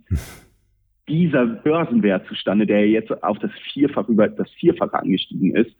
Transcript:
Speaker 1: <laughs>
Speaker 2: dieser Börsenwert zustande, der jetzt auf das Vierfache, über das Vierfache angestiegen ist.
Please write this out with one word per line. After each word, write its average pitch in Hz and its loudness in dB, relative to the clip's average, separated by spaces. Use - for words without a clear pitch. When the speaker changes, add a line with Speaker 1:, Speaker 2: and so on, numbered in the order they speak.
Speaker 1:
<laughs> - -12
Speaker 2:
dieser 147 2
Börsenwert 113 0
zustande, 104 0
der 104 4
jetzt 110 0
auf 107 -2
das 104 -6
Vierfache, 139 0
über 107 4
das 104 -6
Vierfache - 0
angestiegen - -2
ist. 113 0